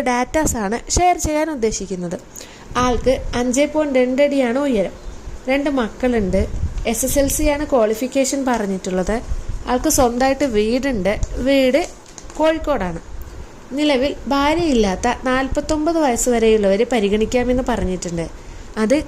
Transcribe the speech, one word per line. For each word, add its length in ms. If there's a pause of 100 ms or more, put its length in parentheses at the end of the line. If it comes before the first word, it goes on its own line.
ഡാറ്റാസാണ് 680 (180)
ഷെയർ 220 (100)
ചെയ്യാൻ 300
ഉദ്ദേശിക്കുന്നത്. 600 (680)
ആൾക്ക് 300 (260)
അഞ്ചേ 340
പോയിന്റ് 280
രണ്ട് 240
അടിയാണ് 320 (100)
ഉയരം. 260 (560)
രണ്ട് 180 (100)
മക്കളുണ്ട്. 640 (500)
എസ് 160
എസ് 140
എൽ 140
സി 180
ആണ് 180
ക്വാളിഫിക്കേഷൻ 760
പറഞ്ഞിട്ടുള്ളത്. 680 (560)
ആൾക്ക് 260
സ്വന്തമായിട്ട് 500 (100)
വീടുണ്ട്. 540 (360)
വീട് 340 (580)
കോഴിക്കോടാണ്. 640 (760)
നിലവിൽ 340 (200)
ഭാര്യയില്ലാത്ത 720 (220)
നാൽപത്തൊമ്പത് 760
വയസ്സ് 300
വരെയുള്ളവരെ 580
പരിഗണിക്കാമെന്ന് 760
പറഞ്ഞിട്ടുണ്ട്. 560 (560)
അത് 140 (120)